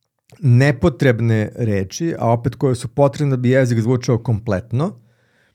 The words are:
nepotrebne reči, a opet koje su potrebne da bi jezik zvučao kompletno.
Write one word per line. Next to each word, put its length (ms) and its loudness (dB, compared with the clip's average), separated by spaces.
nepotrebne 1160 2
reči, 600 -4
a 140 0
opet 220 -2
koje 200 -2
su 140 -8
potrebne 420 0
da 60 0
bi 140 0
jezik 300 2
zvučao 380 0
kompletno. 800 -4